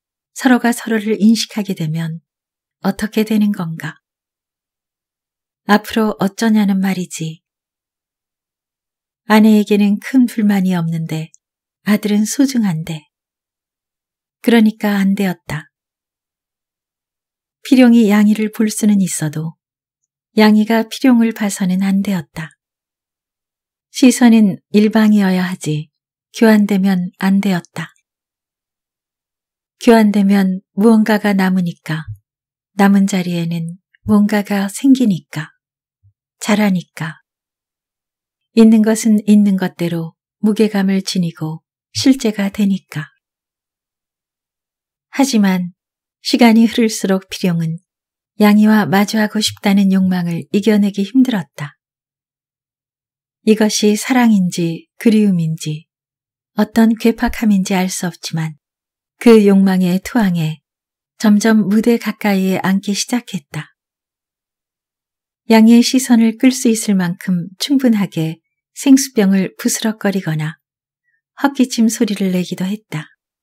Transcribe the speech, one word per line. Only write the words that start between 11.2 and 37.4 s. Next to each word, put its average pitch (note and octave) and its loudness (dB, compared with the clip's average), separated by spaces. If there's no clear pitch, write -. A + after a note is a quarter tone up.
아들은 G#3 0
소중한데. G#3+ -2
그러니까 G#3+ 0
안 G3 0
되었다. F3 -8
필용이 A#3 4
양이를 G#3 2
볼 G#3+ -2
수는 G#3 0
있어도 D#3 -6
양이가 G#3+ 2
필용을 A3+ 2
봐서는 G3 -4
안 G3 0
되었다. F3 -8
시선은 A3+ 4
일방이어야 G#3 2
하지 D3+ -8
교환되면 G3 2
안 G3 0
되었다. F3 -6
교환되면 G3+ 2
무언가가 G#3+ 2
남으니까, F#3 -4
남은 G3 2
자리에는 E3+ -6
무언가가 G3+ 0
생기니까, A3+ 0
자라니까. F#3 -4